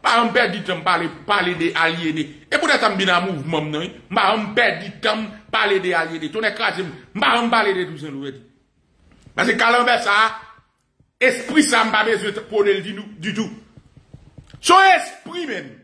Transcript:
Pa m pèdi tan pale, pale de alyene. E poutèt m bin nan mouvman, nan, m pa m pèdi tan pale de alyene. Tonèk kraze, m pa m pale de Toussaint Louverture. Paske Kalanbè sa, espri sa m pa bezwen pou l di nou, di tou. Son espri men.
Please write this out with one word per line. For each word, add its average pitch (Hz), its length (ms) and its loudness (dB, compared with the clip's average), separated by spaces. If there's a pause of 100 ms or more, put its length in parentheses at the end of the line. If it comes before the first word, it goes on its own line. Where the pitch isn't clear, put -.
Pa 226 240 2
m 214 80 0
pèdi 208 320 0
tan 175 200 -6
pale, 170 260 0 (160)
pale 180 340 0
de 165 160 0
alyene. 160 480 -2 (240)
E 294 100 0
poutèt 302 300 2
m 196 100 0
bin 190 120 0
nan 180 160 2
mouvman, 151 460 -4
nan, 165 160 -6 (200)
m 196 80 -2
pa 202 200 4
m 214 200 -4
pèdi 214 380 0 (100)
tan 220 220 -2 (260)
pale 202 320 2
de 180 120 -2
alyene. 160 360 -4
Tonèk 220 240 -2
kraze, 190 280 -2
m - 360 -10
pa 269 200 2
m 233 120 0
pale 208 240 2
de 180 120 -2
Toussaint 151 260 -12
Louverture. 135 320 -12 (920)
Paske 240 240 0
Kalanbè 240 440 4
sa, 202 120 2 (1040)
espri 262 460 2
sa 226 180 2
m 220 100 -2
pa 214 140 2
bezwen 208 400 -2
pou 208 160 2
l 196 200 2
di 196 120 -10
nou, 208 100 -14 (140)
di 185 160 -6
tou. 208 140 -4 (1080)
Son 370 200 6 (160)
espri - 520 -8
men. 175 200 -8 (160)